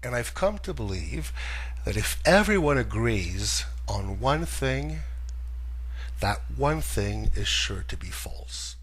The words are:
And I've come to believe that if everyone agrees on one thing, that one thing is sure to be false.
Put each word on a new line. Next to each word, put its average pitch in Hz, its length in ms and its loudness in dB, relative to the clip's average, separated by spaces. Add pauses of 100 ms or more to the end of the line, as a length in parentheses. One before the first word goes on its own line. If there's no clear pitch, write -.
And 123 120 -4
I've 120 200 0
come 202 240 2
to 190 160 -4
believe 107 580 -2 (520)
that 98 120 -2
if - 280 0
everyone 185 540 6
agrees 104 880 0 (240)
on 98 320 -2
one 139 240 2
thing, 143 540 0 (1200)
that 98 200 0 (160)
one 143 240 4
thing 107 540 2
is 104 140 2
sure - 400 0
to - 80 -4
be - 120 -6
false. - 760 -8